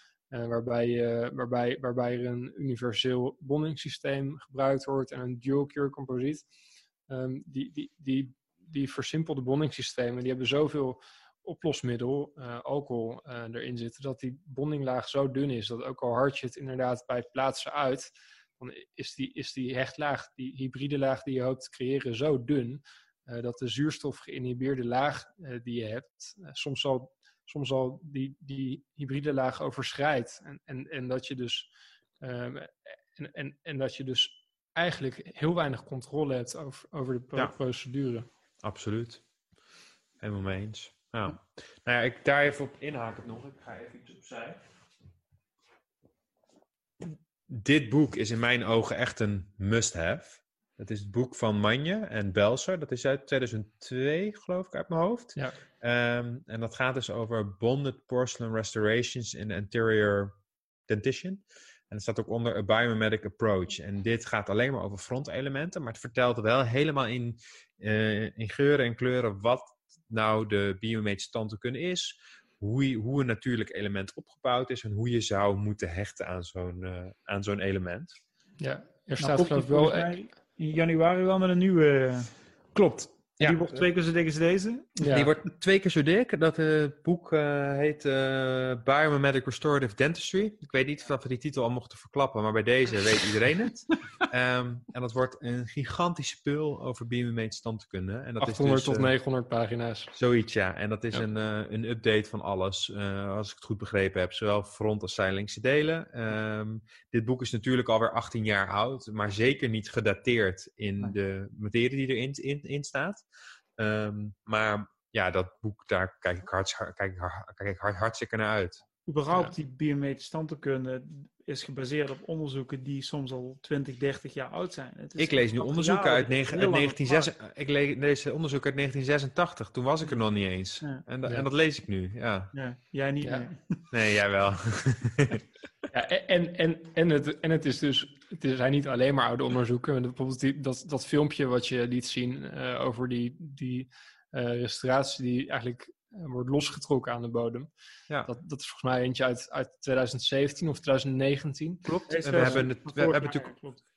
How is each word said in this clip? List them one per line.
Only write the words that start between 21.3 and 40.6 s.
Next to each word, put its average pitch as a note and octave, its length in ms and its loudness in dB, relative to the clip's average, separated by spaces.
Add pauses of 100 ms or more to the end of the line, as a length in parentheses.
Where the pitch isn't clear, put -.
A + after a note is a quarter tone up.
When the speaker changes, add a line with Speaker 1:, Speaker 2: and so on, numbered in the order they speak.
Speaker 1:
je C3 80 0
hoopt C3 220 -2
te - 60 -18
creëren, B2+ 460 -4
zo C3 280 0
dun, C3 380 -2 (420)
eh, A#2+ 180 -10
dat A#2+ 160 -6
de C3 100 -4
zuurstof C#3 500 -2
geïnhibeerde B2+ 680 -4
laag, C3 400 0 (160)
eh, B2+ 220 -10
die A#2+ 160 -6
je A2+ 60 -6
hebt, - 560 -10
eh, E3 100 -16
soms C#3 340 -6
al, B2+ 300 -2 (280)
soms C3+ 280 -6
al C3 320 0
die, C3+ 360 -6
die C3+ 540 -8
hybride C#3+ 400 -4
laag C3 280 0
overschrijdt. C#3 840 -2
En, C#3 220 -18
en, C3+ 240 -10
en C3+ 180 -8
dat B2+ 200 -4
je C#3 80 -8
dus, B2 360 -6 (460)
ehm, B2 380 -10 (580)
en, - 180 -14
en, C#3+ 300 -12
en D3+ 160 -10
dat C3 180 -4
je - 80 -10
dus - 440 -4 (240)
eigenlijk E3 520 -2
heel E3+ 320 0
weinig D3 280 -2
controle C#3 520 -4
hebt A#2+ 200 -6
over, C#3 360 -14
over C3 220 -4
de B2 80 -4
pro-, C#3 160 -8
Speaker 2:
Ja. B2+ 100 2
Speaker 1:
procedure. B2+ 840 -4 (300)
Speaker 2:
Absoluut. G#2+ 640 -6 (920)
Helemaal G#2 240 -6
mee F#2+ 200 -4